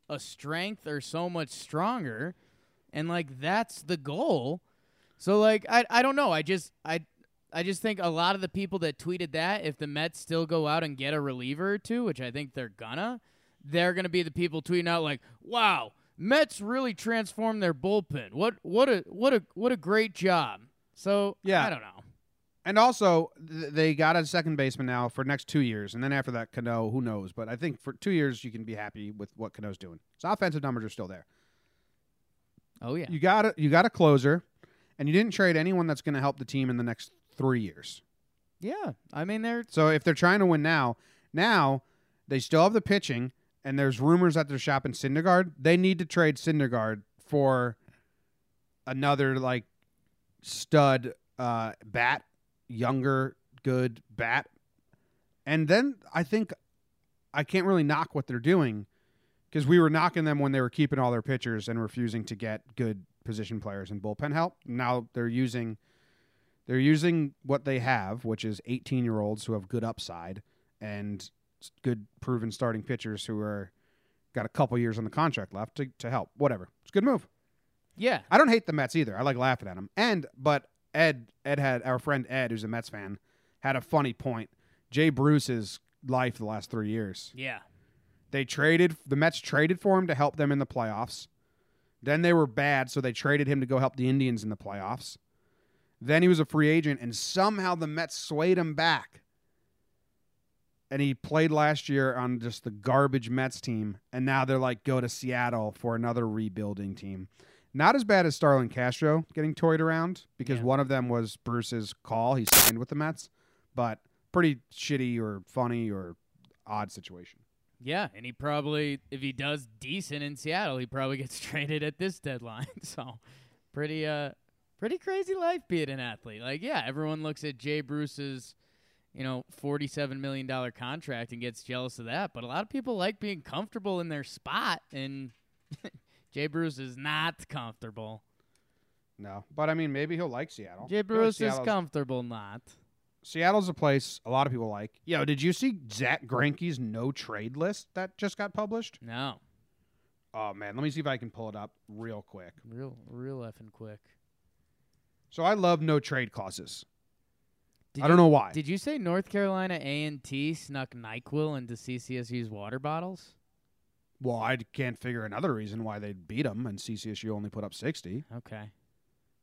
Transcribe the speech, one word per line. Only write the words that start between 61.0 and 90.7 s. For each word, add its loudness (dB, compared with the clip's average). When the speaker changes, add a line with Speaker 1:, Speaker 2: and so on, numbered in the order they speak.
Speaker 2:
their 0
pitchers -4
and -2
refusing -2
to -8
get -8
good -2
position -6
players -10
and -8
bullpen -4
help. -2
Now -2
they're -2
using, -2
they're 2
using 4
what -2
they 0
have, 0
which -2
is -4
eighteen-year-olds -2
who -2
have -4
good -4
upside -10
and -8
s-, -20
good -2
proven -2
starting -4
pitchers -6
who -4
are, -6
got -4
a -10
couple 0
years 0
on -4
the -6
contract 0
left -8
to, -4
to -8
help. -4
Whatever. 0
It's -20
a -10
good 4
move. 2
Speaker 1:
Yeah. 0
Speaker 2:
I 10
don't 10
hate 4
the -2
Mets 0
either. 2
I -2
like 2
laughing 0
at -10
'em. -10
And, 2
but 0
Ed, 2
Ed 0
had, 2
our 0
friend 0
Ed, -2
who's -4
a -6
Mets -6
fan, -10
had 0
a -4
funny 0
point. -6
Jay 4
Bruce's 2
life 0
the -8
last -8
three -4
years. -6
Speaker 1:
Yeah. -10
Speaker 2:
They 0
traded, 4
the 0
Mets 4
traded 2
for 4
him 2
to 0
help 2
them 2
in 2
the 0
playoffs. -4